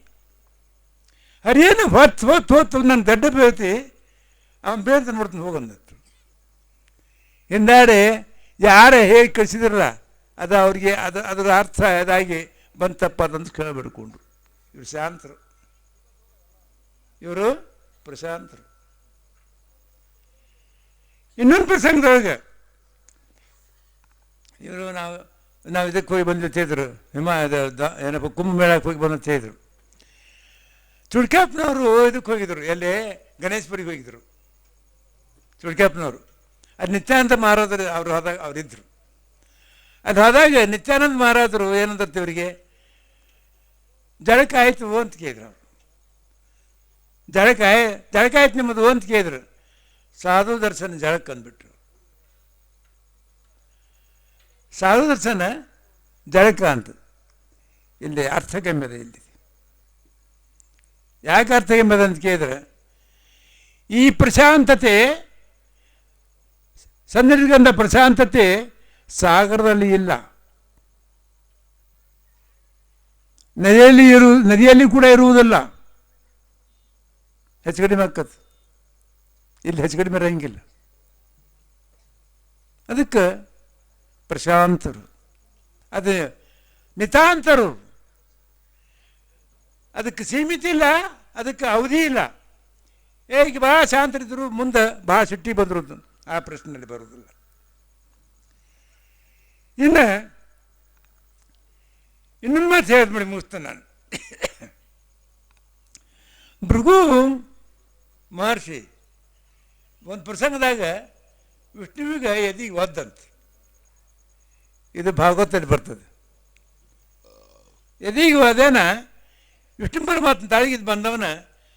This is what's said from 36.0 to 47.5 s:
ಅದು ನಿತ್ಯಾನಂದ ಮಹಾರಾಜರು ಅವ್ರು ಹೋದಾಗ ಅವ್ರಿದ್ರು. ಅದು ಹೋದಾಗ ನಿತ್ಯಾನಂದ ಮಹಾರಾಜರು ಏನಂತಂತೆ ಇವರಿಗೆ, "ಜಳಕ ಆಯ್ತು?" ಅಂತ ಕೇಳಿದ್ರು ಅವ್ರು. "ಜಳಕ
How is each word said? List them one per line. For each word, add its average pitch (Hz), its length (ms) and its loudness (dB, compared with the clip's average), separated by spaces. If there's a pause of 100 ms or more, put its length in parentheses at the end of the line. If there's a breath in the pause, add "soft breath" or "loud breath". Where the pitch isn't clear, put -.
ಅದು 180 140 -8
ನಿತ್ಯಾನಂದ 247 400 -2
ಮಹಾರಾಜರು 208 560 -2
ಅವ್ರು 170 260 -8
ಹೋದಾಗ 175 240 -6
ಅವ್ರಿದ್ರು. 151 540 -18 (1120)
ಅದು 208 180 2
ಹೋದಾಗ 277 340 4 (100)
ನಿತ್ಯಾನಂದ 277 540 -2
ಮಹಾರಾಜರು 220 540 0
ಏನಂತಂತೆ 202 460 -4
ಇವರಿಗೆ, 175 440 -10 (1600)
"ಜಳಕ 240 380 0
ಆಯ್ತು?" 240 380 -2
ಅಂತ 220 180 -10
ಕೇಳಿದ್ರು 127 280 -16
ಅವ್ರು. - 240 -20 (1600)
"ಜಳಕ 202 300 2